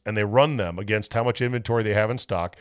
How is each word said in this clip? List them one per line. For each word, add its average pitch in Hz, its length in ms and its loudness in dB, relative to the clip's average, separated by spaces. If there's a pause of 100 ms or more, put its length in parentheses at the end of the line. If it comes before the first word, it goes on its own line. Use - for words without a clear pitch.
and 107 100 -2
they 104 60 2
run 131 340 4
them 87 220 -2
against 104 360 -2
how 117 100 0
much 123 160 0
inventory 117 420 0
they 107 120 0
have 107 180 2
in 127 60 -4
stock, 90 420 -4